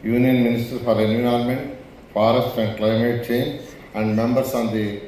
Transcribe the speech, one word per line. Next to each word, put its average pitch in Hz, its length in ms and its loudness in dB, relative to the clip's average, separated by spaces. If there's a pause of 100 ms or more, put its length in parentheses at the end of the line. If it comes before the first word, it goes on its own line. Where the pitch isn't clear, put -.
Union 123 400 4
Minister 117 360 -2
for 113 200 2
Environment, 120 760 0 (340)
Forest 113 460 2
and 107 200 -2
Climate 113 480 0
Change, 123 360 -2 (320)
and 107 220 0
members 123 400 0
on 113 180 -2
the 104 340 -2